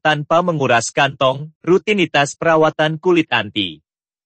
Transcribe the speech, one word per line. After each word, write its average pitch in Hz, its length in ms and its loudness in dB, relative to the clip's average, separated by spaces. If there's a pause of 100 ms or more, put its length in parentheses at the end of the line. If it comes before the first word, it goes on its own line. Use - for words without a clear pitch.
tanpa 156 400 0
menguras 135 480 0
kantong. 139 720 -2
Rutinitas 170 720 0
perawatan 156 640 0
kulit 170 320 0
anti 101 520 -4 (440)